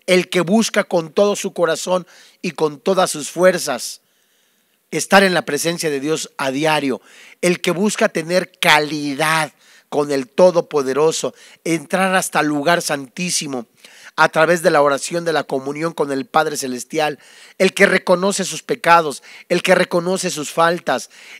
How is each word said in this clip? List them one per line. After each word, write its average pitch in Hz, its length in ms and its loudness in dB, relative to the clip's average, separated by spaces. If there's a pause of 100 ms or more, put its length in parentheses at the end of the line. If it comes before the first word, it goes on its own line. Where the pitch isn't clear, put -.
el 180 220 2
que 180 120 -2
busca 196 440 0
con 165 280 -4
todo 202 220 2
su - 180 -8
corazón 175 540 -2 (340)
y 175 120 -6
con 156 260 -2
todas 185 320 0
sus 147 200 -8
fuerzas 170 680 0 (920)
estar 190 320 4
en 185 100 2
la 156 100 0
presencia 160 460 -4
de 139 80 -2
Dios 139 380 -4
a 135 160 -4
diario, 143 500 -2 (380)
el 175 200 0
que - 120 -2
busca 208 360 0
tener 170 520 -4
calidad 151 920 0 (360)
con 147 240 -2
el 135 160 -2
Todopoderoso, 156 1080 2 (300)
entrar 180 500 -2
hasta 180 260 0
el 151 60 2
lugar 151 340 0
santísimo 143 840 -6 (500)
a 156 120 4
través 160 340 2
de 175 80 4
la 156 100 4
oración, 147 440 0
de 165 80 -2
la 147 100 0
comunión 147 500 -4
con 147 200 -4
el 135 140 -4
Padre 151 300 0
Celestial, 139 600 -6 (400)
el 190 160 2
que 196 120 4
reconoce 185 580 0
sus 151 180 -10
pecados, 156 600 2 (240)
el 175 140 0
que 185 120 4
reconoce 180 560 0
sus 143 220 -8
faltas, 165 580 -2 (300)